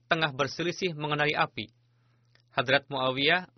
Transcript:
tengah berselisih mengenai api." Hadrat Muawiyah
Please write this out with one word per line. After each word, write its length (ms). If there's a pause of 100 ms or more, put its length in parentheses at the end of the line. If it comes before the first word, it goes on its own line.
tengah 240
berselisih 640
mengenai 400
api." 360 (840)
Hadrat 360
Muawiyah 680